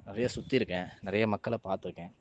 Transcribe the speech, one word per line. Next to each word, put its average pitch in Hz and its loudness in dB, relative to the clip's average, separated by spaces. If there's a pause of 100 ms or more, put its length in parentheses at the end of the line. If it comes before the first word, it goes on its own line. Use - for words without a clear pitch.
நிறைய 113 0
சுத்தியிருக்கேன், 98 0 (120)
நிறைய 104 2
மக்களை 107 0
பார்த்துருக்கேன். - -4